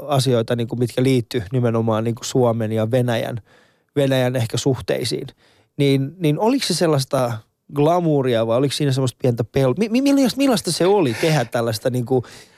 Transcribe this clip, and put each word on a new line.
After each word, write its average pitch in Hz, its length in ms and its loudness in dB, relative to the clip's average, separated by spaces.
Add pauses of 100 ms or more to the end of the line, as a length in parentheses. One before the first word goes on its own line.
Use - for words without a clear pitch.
asioita, 127 500 0
niin 117 120 -4
kuin, 120 100 -6
mitkä 123 240 -2
liittyi 127 400 0 (100)
nimenomaan, 113 520 0
niin 117 100 -2
kuin, - 100 -12
Suomen 117 480 0
ja 110 180 -2
Venäjän, 123 500 -2 (560)
Venäjän 131 400 2
ehkä 120 200 -2
suhteisiin. 123 680 -2 (500)
Niin, 139 420 2
niin 156 200 0
oliko 240 280 0
se 185 80 -2
sellaista 135 580 0 (420)
glamouria 143 720 2
vai 113 100 0
oliko 139 180 0
siinä 143 180 -2
semmoista 131 300 -2
pientä 120 220 0 (140)
pel-, 131 200 2
mi-, 214 100 0
mi-, 240 140 0
millaista, 277 360 2
millaista 247 340 0
se 165 140 0
oli 180 340 2
tehdä 156 240 2
tällaista, 117 460 -2
niin 120 160 -4
kuin, 127 180 0 (340)